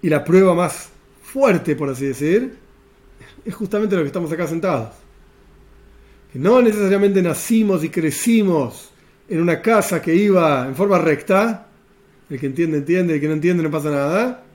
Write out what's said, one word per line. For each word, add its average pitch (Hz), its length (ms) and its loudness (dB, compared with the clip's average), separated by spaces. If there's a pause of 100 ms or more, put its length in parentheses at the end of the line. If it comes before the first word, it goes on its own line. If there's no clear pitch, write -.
Y 180 60 0
la 147 140 0
prueba 185 320 4
más 170 360 -4 (300)
fuerte, 196 540 0
por 139 140 -4
así 135 180 -6
decir, 160 480 -2 (920)
es 202 100 -10
justamente 208 420 -4
lo 170 60 0
que 147 40 -2
estamos 165 240 -6
acá 170 160 -4
sentados. 160 480 -4 (1400)
Que 127 60 -12
no 220 240 4
necesariamente 202 600 2
nacimos 185 600 0
y 160 60 -4
crecimos 165 1000 0 (380)
en 160 120 -2
una 170 200 0
casa 208 400 0
que 160 140 -2
iba 165 540 2
en 131 80 -8
forma 190 220 2
recta. 190 680 0 (640)
El 139 80 -8
que 143 80 -6
entiende, 151 320 -2
entiende. 170 360 0
El 147 60 0
que 147 60 -2
no 156 60 0
entiende, 165 320 0
no 151 60 -2
pasa 151 200 -4
nada. 175 540 -2 (100)